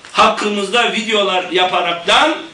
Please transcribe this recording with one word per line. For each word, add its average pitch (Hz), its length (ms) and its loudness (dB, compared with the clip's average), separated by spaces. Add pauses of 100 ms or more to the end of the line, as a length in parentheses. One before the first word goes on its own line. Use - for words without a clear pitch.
(120)
hakkımızda 208 800 0
videolar 202 580 0
yaparaktan 180 840 0 (180)